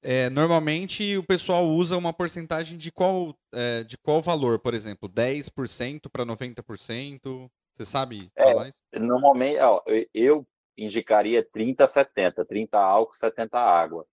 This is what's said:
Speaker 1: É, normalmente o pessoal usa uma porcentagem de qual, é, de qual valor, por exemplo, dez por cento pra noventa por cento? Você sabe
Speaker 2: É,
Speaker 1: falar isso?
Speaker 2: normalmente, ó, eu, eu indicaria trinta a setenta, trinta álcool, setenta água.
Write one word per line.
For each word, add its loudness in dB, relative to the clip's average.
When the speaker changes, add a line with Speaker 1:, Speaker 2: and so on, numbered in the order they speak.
Speaker 1:
É, 0
normalmente 0
o -4
pessoal 2
usa 2
uma -2
porcentagem -6
de -12
qual, 0
é, -2
de -18
qual 2
valor, 2
por -2
exemplo, -8
dez -2
por -8
cento -8
pra -6
noventa -10
por -14
cento? -12
Você -12
sabe -6
Speaker 2:
É, 4
Speaker 1:
falar 4
isso? -20
Speaker 2:
normalmente, 2
ó, 4
eu, 0
eu 2
indicaria 0
trinta 0
a 4
setenta, 0
trinta -2
álcool, 2
setenta -4
água. 2